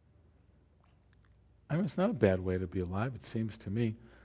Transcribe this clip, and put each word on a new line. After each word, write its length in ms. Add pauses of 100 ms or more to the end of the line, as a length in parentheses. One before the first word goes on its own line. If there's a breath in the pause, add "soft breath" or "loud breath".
(1700)
I 60
mean, 100
it's 120
not 140
a 20
bad 260
way 180
to 100
be 140
alive, 340
it 100
seems 320
to 120
me. 260 (300 soft breath)